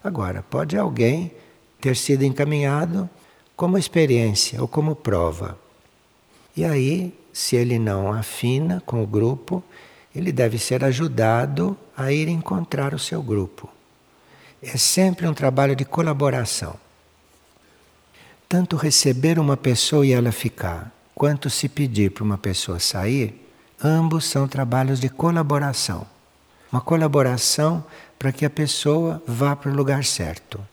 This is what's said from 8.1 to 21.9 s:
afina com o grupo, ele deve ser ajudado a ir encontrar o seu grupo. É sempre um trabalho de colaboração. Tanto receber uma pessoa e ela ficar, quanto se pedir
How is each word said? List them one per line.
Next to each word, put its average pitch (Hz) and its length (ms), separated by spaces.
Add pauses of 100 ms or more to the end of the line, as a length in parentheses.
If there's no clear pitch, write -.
afina 135 720
com 117 180
o 98 40
grupo, 120 560 (520)
ele 170 160
deve 120 280
ser 127 260
ajudado 135 920 (200)
a 139 160
ir 156 160
encontrar 165 680
o 147 40
seu 160 240
grupo. 104 460 (960)
É - 140
sempre 185 500
um 156 80
trabalho 139 400
de 135 100
colaboração. 139 920 (1700)
Tanto 175 280
receber 143 640
uma 143 180
pessoa 139 500
e 131 60
ela 120 180
ficar, 92 640 (220)
quanto 143 360
se - 180
pedir 107 420